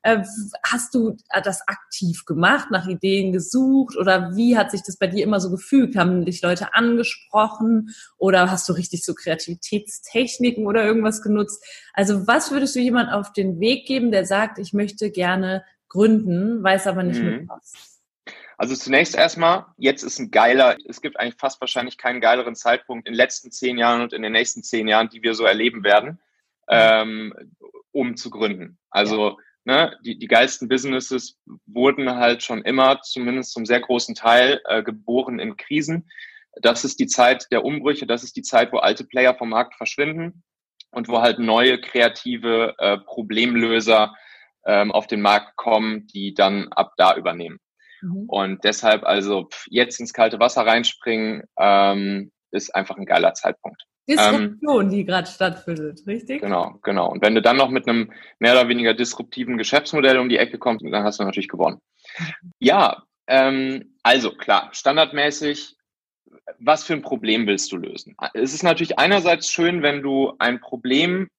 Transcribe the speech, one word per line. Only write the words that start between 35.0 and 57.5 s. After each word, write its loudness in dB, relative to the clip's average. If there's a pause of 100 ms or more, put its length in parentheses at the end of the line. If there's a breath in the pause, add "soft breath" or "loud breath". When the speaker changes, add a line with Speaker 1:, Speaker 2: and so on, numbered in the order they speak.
Speaker 2:
in -8
Krisen. -4 (520 loud breath)
Das 2
ist -6
die 2
Zeit 2
der 0
Umbrüche, -4
das -4
ist -18
die -10
Zeit, 2
wo -2
alte 0
Player 2
vom -8
Markt -2
verschwinden -6 (480)
und -8
wo 2
halt 2
neue 4
kreative, 0
äh, 2
Problemlöser, 0 (500 loud breath)
ähm, 2
auf 0
den -4
Markt 2
kommen, 0
die -10
dann 2
ab -2
da 6
übernehmen. -6 (420 soft breath)
Speaker 1:
Mhm. -8
Speaker 2:
Und -4
deshalb 2
also, 0
pf, -18
jetzt 0
ins -12
kalte 2
Wasser 2
reinspringen, 0 (160)
ähm, 2 (200)
ist -6
einfach -6
ein -10
geiler 2
Zeitpunkt. -8 (240)
Speaker 1:
Disruption, 2
Speaker 2:
Ähm, 0
Speaker 1:
die -2
gerade -2
stattfindet, -6
richtig? -10
Speaker 2:
Genau, -4
genau. 0
Und -4
wenn 4
du 4
dann 4